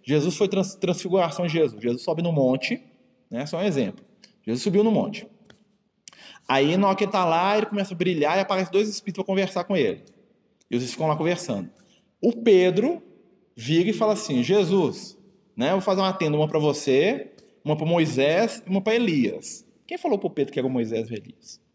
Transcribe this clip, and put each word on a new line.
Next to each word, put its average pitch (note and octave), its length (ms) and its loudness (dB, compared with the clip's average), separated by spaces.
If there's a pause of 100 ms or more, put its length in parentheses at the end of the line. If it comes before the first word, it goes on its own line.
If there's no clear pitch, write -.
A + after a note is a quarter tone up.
Jesus D3+ 320 0
foi G#3 100 2
trans-, F#3+ 300 -2
transfiguração F3 680 -2
de E3 100 -2
Jesus. B2 280 0
Jesus A#2+ 200 -2
sobe E3 200 -2
no F3 80 0
monte, C3+ 500 0 (480)
né? B2 160 -8
Só D#3 140 -6
um F3+ 40 -2
exemplo. C#3 420 -2 (420)
Jesus A#2+ 160 -4
subiu G3+ 220 2
no A3 80 2
monte. - 340 -2 (1200)
Aí, C#3 300 2
na G3+ 100 2
hora F#3+ 100 2
que G3+ 60 -2
ele G3 80 -2
tá G3 140 0
lá, F3 320 2
ele G#3+ 100 0
começa G3+ 260 -4
a F3 40 -10
brilhar E3+ 420 0
e - 20 2
aparece F#3+ 300 -2
dois G#3 180 2
espíritos G3 360 -8
pra - 20 -6
conversar F#3+ 380 -2
com G3 120 -2
ele. G#2 280 0 (680)
E A2+ 60 0
os B2 80 -2
espíritos B2 80 -8
ficam D#3+ 160 -2
lá D3+ 80 2
conversando. D#3 520 -4 (520)
O A#3 120 2
Pedro A3+ 680 4 (540)
vira D#3+ 340 0
e - 20 0
fala G#3+ 200 2
assim, C#3+ 320 -2
"Jesus, F3+ 760 0 (380)
né, B2 140 0
eu - 20 2
vou F#3+ 80 2
fazer F#3+ 220 0
uma F#3+ 100 0
tenda, D#3 240 0
uma D3+ 100 2
pra D3+ 140 0
você, D3 720 2 (320)
uma D3+ 120 0
pra D3+ 80 -6
Moisés D#3+ 800 2
e F3+ 60 -14
uma F#3+ 100 2
pra A3 140 0
Elias." E3+ 720 -2 (180)
Quem F4 140 -10
falou B3+ 200 -2
pro - 120 -4
Pedro C#3 240 -4
que - 40 -2
era B2+ 80 -2
o C3 40 -2
Moisés A2+ 400 -4
e - 20 -8
o - 20 -8
Elias? - 460 -18 (140)